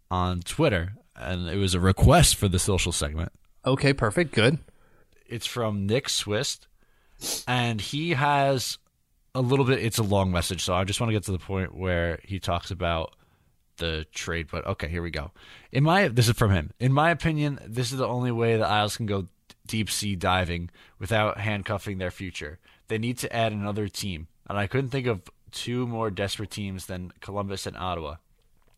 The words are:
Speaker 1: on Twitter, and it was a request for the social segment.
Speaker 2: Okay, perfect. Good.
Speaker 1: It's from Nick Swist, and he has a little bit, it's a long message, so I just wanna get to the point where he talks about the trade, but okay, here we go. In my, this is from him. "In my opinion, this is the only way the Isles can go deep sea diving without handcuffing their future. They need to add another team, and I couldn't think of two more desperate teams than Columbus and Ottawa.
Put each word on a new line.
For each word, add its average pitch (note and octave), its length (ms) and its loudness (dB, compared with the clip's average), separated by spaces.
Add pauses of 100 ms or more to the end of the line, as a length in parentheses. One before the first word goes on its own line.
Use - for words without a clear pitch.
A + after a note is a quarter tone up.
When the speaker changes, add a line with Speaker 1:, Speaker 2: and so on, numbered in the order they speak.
(120)
Speaker 1:
on F2+ 300 0
Twitter, G2+ 520 0 (220)
and F2 340 -6
it E2+ 80 -4
was F#2+ 160 2
a F2+ 60 2
request A2+ 560 8
for G#2 120 2
the F2+ 120 4
social F#2 320 0
segment. D#2 400 -4 (340)
Speaker 2:
Okay, C3+ 260 2
perfect. C#3 400 2
Good. B2 280 4 (680)
Speaker 1:
It's A#2 200 -8
from G#2 400 -2
Nick A#2 200 0
Swist, - 600 -2 (800)
and A#2 340 0
he D#3 300 -2
has C#3 640 2 (580)
a C3 60 0
little C3 240 4
bit, B2 140 4
it's A2+ 200 0
a A2+ 40 2
long G2 280 4
message, F2 320 -2
so F#2 100 0
I F2+ 100 2
just F#2+ 160 -2
wanna A2+ 140 0
get G#2 100 0
to G2+ 80 -4
the F#2 60 -2
point F#2+ 380 -4
where E2+ 480 -2
he G2 160 -6
talks F2 320 -2
about E2+ 440 -2 (640)
the D#2+ 340 -4
trade, E2+ 400 -6
but E2+ 140 -6
okay, E2+ 240 -4
here E2+ 120 -4
we E2+ 100 -6
go. D2+ 200 -8 (400)
In C3+ 120 2
my, F3+ 240 4
this A#2 200 4
is A#2 80 4
from G#2 160 4
him. E2 280 2
"In B2+ 140 2
my D3+ 180 4
opinion, D3 540 0
this A#2 260 -4
is C3+ 60 -6
the B2+ 100 0
only B2 240 0
way A#2 260 2
the A2 100 2
Isles G#2 300 2
can A#2 80 -2
go G2 220 -2 (380)
deep A2 240 -2
sea G2+ 260 -2
diving F2 540 0 (300)
without G#2+ 400 0
handcuffing G2+ 580 -4
their F2+ 140 -4
future. E2+ 480 -12 (280)
They A2+ 100 -2
need A#2+ 220 -2
to - 140 -6
add A2+ 180 0
another G#2 360 -4
team, F2 400 -8 (200)
and G2 100 -4
I G2+ 80 0
couldn't C3 240 -2
think B2+ 160 -4
of G#2+ 160 -2 (300)
two B2 340 -4
more A2+ 240 -2
desperate G2 400 -4
teams G2 380 -8
than F2+ 340 -10
Columbus G2 460 -6
and - 100 -10
Ottawa. E2+ 380 -6 (640)